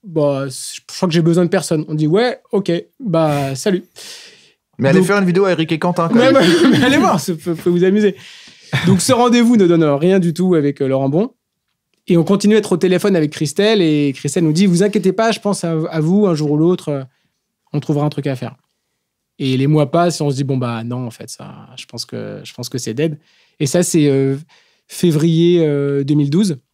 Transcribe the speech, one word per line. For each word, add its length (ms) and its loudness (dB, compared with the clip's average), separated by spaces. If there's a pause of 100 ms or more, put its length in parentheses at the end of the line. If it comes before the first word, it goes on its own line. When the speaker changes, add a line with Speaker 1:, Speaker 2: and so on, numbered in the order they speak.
Speaker 1:
Bah, 460 -2
c-, 260 -14
je 200 -18
crois 140 -2
que 40 -2
j'ai 80 2
besoin 220 2
de 60 0
personne. » 380 -2
On 60 -8
dit, « 140 -2
Ouais, 320 0 (120)
ok, 200 -2 (280)
bah, 560 -2
salut. » 280 -2 (920)
Speaker 2:
Mais 120 0
allez 100 6
Speaker 1:
Donc, 80 2
Speaker 2:
faire 100 2
une 80 0
vidéo 200 2
à 60 2
Eric 200 -2
et 80 -2
Quentin, 300 -2
quand 60 0
Speaker 1:
mais, 160 4
Speaker 2:
même. 120 4 (200)
Speaker 1:
mais, 60 6
mais 140 4
allez 140 4
voir, 220 2
ça 140 -4
peut, 220 -4
peut 140 -4
vous 140 2
amuser. 320 2 (720)
Donc, 140 4
ce 120 0
rendez-vous 440 4
ne 100 4
donne 160 4
rien 360 2
du 140 0
tout 220 0
avec, 260 -2
euh, 60 -2
Laurent 220 0
Bon. 240 -2 (760)
Et 100 2
on 60 4
continue 320 2
à 40 6
être 140 -2
au 40 0
téléphone 380 0
avec 160 0
Christelle, 500 -2
et 320 0
Christelle 300 -4
nous 100 2
dit, « 140 2
Vous 160 2
inquiétez 280 0
pas, 200 0
je 80 -4
pense 240 -4
à, 80 -4
à 300 -4
vous, 260 2
un 80 0
jour 160 -2
ou 60 0
l'autre, 320 0
euh, 140 -6 (720)
on 60 -2
trouvera 260 -2
un 40 0
truc 180 -8
à 80 -4
faire. » 200 -12 (840)
Et 180 -2
les 100 0
mois 220 2
passent, 320 0
et 20 -2
on 60 0
se 60 -4
dit, « 100 -4
Bon, 120 -2
bah, 260 -6
non, 240 -8
en 40 -10
fait, 180 -18
ça, 480 -18
je 100 -18
pense 180 -14
que, 380 -12
je 100 -20
pense 160 -14
que 80 -8
c'est 160 -8
dead. » 240 -4 (420)
Et 60 -2
ça, 160 0
c'est, 260 2
euh, 280 0 (520)
février, 800 2
euh, 380 -2
deux 120 0
mille 140 0
douze. 280 0 (160)